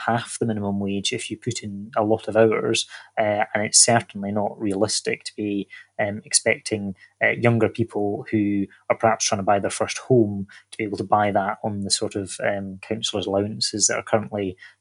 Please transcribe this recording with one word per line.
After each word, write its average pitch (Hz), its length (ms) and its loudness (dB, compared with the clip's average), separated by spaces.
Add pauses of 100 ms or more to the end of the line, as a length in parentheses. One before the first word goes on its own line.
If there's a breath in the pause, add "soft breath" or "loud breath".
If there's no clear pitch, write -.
half 117 340 -2
the 123 60 -2
minimum 101 360 -2
wage 98 320 -2
if - 180 -8
you 107 60 -8
put - 260 -8
in 101 320 -10
a 113 80 2
lot 110 240 0
of 104 80 -2
hours. 110 500 4 (320 loud breath)
Uh, 107 360 0
and 104 100 0
it's - 160 2
certainly 104 540 2
not 104 260 -2
realistic 104 640 -2
to - 140 -12
be, 101 320 -4 (300 loud breath)
um, 107 260 -2
expecting, 101 720 -2 (280 soft breath)
uh, 110 60 6
younger 110 400 4
people 110 600 -2
who 101 360 2 (240 soft breath)
are 120 80 0
perhaps 110 260 2
trying 104 160 0
to 95 40 -4
buy 101 160 4
their 95 100 -2
first - 300 -4
home 104 480 2 (240 loud breath)
to - 60 -16
be 113 60 -6
able 98 140 -4
to 107 80 -4
buy 104 260 4
that 101 320 0
on 104 180 -4
the 98 100 -4
sort - 240 -2
of, 98 200 -6 (100)
um, 98 360 -4
councillors' 110 440 -4
allowances 104 640 0
that 120 80 0
are 110 80 -4
currently, 101 540 -2 (240 loud breath)